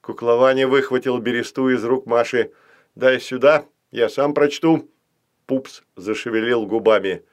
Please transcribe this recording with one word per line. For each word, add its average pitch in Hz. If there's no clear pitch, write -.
Кукла 117
Ваня 131
выхватил 127
бересту 120
из 123
рук 131
Маши. 117
Дай 127
сюда, 131
я 117
сам 143
прочту. 147
Пупс -
зашевелил 110
губами. 101